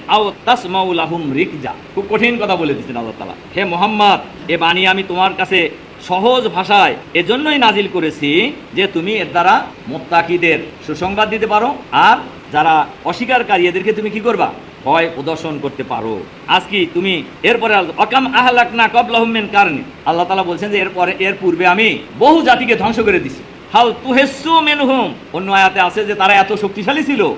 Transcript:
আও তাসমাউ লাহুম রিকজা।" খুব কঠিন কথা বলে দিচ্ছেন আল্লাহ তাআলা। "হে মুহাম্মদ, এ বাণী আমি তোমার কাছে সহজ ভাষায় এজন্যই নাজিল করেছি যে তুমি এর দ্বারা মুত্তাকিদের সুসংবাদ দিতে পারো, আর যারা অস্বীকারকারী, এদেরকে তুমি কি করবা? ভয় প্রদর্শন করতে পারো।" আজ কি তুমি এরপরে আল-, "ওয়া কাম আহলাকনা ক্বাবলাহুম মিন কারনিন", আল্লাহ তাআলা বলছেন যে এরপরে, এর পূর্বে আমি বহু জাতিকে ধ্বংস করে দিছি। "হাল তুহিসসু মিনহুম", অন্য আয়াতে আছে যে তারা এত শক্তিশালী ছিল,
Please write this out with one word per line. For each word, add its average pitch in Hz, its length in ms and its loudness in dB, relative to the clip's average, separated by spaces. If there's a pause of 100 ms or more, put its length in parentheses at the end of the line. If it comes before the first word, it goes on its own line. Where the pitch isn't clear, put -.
আও 196 240 2 (120)
তাসমাউ 190 480 0
লাহুম 160 400 -4
রিকজা।" 143 420 -4 (200)
খুব 196 160 -4
কঠিন 233 340 0
কথা 190 120 0
বলে 156 180 0
দিচ্ছেন 123 220 -8
আল্লাহ 113 220 -8
তাআলা। 95 160 -12 (220)
"হে 190 80 0
মুহাম্মদ, 202 880 0
এ 165 60 2
বাণী 170 300 2
আমি 190 220 2
তোমার 185 260 0
কাছে 170 360 0 (380)
সহজ 220 400 2
ভাষায় 185 480 2 (180)
এজন্যই 262 440 0
নাজিল 208 340 2
করেছি 160 600 0 (220)
যে 185 120 0
তুমি 185 260 -4
এর 202 180 -2
দ্বারা 185 360 4 (220)
মুত্তাকিদের 170 720 0 (280)
সুসংবাদ 190 440 -2
দিতে 220 160 -2
পারো, 220 280 0 (180)
আর 185 240 6 (360)
যারা 156 340 2 (180)
অস্বীকারকারী, 208 640 0
এদেরকে 185 240 0
তুমি 208 180 -4
কি 214 100 -6
করবা? 202 320 0 (320)
ভয় 165 300 2
প্রদর্শন 156 480 -6
করতে 135 200 -6
পারো।" 113 380 -6 (260)
আজ 180 240 2
কি 196 240 0
তুমি 175 280 -2 (200)
এরপরে 226 320 2
আল-, 175 220 0
"ওয়া 208 100 0
কাম 262 280 0
আহলাকনা 240 540 2
ক্বাবলাহুম 233 400 0
মিন 220 240 -2
কারনিন", 180 320 2 (220)
আল্লাহ 170 200 0
তাআলা 190 160 0
বলছেন 175 280 -6
যে 202 80 0
এরপরে, 185 400 -2
এর 190 220 0
পূর্বে 180 260 0
আমি 180 320 2 (200)
বহু 302 240 6
জাতিকে 240 340 4
ধ্বংস 220 240 0
করে 202 200 2
দিছি। 139 220 -8 (300)
"হাল 226 200 4
তুহিসসু 277 680 2
মিনহুম", 269 540 2 (180)
অন্য 190 200 -4
আয়াতে 190 280 4
আছে 180 240 0
যে 208 100 -4
তারা 196 200 4
এত 196 180 4
শক্তিশালী 208 520 -2
ছিল, 202 340 0